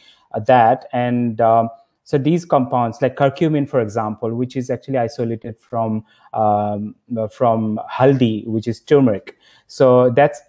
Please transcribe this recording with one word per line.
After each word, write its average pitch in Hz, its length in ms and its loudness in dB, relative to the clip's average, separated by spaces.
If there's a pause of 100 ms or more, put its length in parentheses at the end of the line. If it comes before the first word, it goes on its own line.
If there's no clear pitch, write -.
(320)
uh, 113 100 -6
that. 123 520 4
And, 120 480 -2
um, 113 280 4 (340)
so - 140 -4
these 165 280 0
compounds, 127 560 -2
like 127 160 -2
curcumin, 143 500 0
for 131 140 -2
example, 110 520 -4
which 127 220 -6
is 127 140 -8
actually 127 300 -6
isolated 117 600 -6
from, 110 460 -6 (280)
um, 104 600 -2 (220)
uh, 110 100 -4
from 113 540 -2 (100)
haldi, 127 560 2
which 110 200 -4
is 110 120 -6
turmeric. 131 580 0 (280)
So 127 460 4
that's, 143 380 2